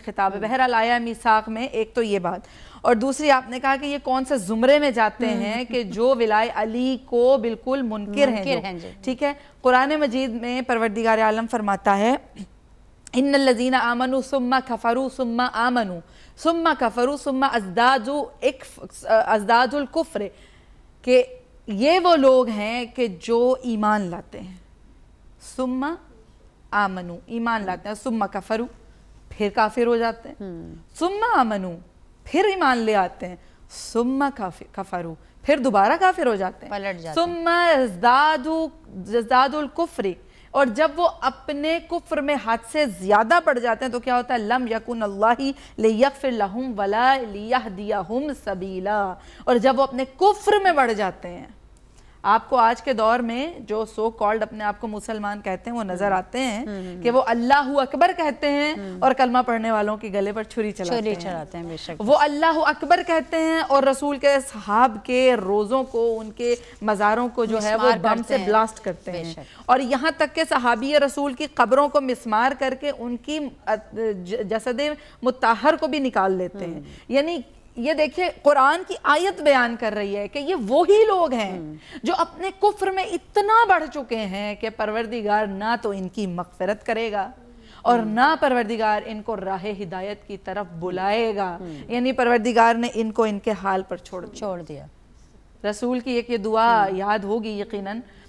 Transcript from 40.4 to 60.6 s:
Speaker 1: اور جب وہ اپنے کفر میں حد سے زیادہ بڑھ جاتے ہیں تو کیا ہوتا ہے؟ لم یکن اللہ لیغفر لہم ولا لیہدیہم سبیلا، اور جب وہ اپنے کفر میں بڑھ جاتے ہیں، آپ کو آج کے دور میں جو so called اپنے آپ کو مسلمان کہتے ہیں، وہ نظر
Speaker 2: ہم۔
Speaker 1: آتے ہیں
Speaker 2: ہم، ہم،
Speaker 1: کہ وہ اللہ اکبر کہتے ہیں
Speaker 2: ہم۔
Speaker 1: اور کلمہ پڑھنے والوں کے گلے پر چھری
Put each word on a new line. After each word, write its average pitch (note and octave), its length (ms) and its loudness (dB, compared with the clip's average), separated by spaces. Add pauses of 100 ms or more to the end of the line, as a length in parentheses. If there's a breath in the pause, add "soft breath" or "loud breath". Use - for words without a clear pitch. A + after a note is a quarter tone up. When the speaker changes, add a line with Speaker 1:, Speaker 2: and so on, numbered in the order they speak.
Speaker 1:
اور C#4 160 2
جب C#4 300 0
وہ E4+ 120 2 (120)
اپنے D4 580 -4 (120)
کفر D#4+ 300 -4
میں C#4+ 240 -2
حد A3+ 140 0 (140)
سے C4+ 140 2
زیادہ G#3 580 4
بڑھ C#4+ 140 2
جاتے A#3 260 -2
ہیں B3 80 -4
تو A#3+ 80 -4
کیا B3 160 0
ہوتا B3 180 -2
ہے؟ A#3+ 40 0
لم A#3 320 -2
یکن A3+ 320 -4
اللہ A3 480 0 (260 loud breath)
لیغفر A#3+ 540 2
لہم A3+ 480 -4
ولا A3 380 2 (120)
لیہدیہم G#3+ 1040 -4 (120)
سبیلا، F#3+ 680 -4 (300 loud breath)
اور B3 120 4
جب A#3+ 220 4
وہ C4+ 40 4
اپنے C4 220 -2 (120)
کفر G4+ 360 2 (100)
میں F#4 100 4
بڑھ C4 200 2
جاتے G3 360 -4
ہیں، F3+ 180 -14 (760 soft breath)
آپ A3+ 280 2
کو C4 60 2
آج A#3+ 260 4
کے C#4 100 -2
دور A3 260 2
میں B3 400 -4
جو A3 260 -4 (160)
so G#3+ 40 0
called A3 380 0
اپنے G#3+ 220 -8
آپ G#3 160 -4
کو A#3 80 -8
مسلمان G#3 520 -8
کہتے F#3+ 300 -8
ہیں، A#3+ 80 -6
وہ A3 60 -4
نظر F#3 220 -2
Speaker 2:
ہم۔ G3 100 2
Speaker 1:
آتے F#3 220 -4
ہیں A#3+ 240 -4
Speaker 2:
ہم، A3 60 -8
ہم، F#3 340 -10
Speaker 1:
کہ A#3 80 2
وہ B3+ 160 4
اللہ B3+ 500 2
اکبر C#4 400 2
کہتے D4+ 340 -2
ہیں D4 240 0
Speaker 2:
ہم۔ D4 260 -10
Speaker 1:
اور C4+ 120 4
کلمہ B3+ 340 2
پڑھنے A3+ 240 -2
والوں G#3+ 260 0
کے G#3+ 120 -12
گلے G3+ 240 -2
پر A3 100 -6
چھری G#3+ 300 -6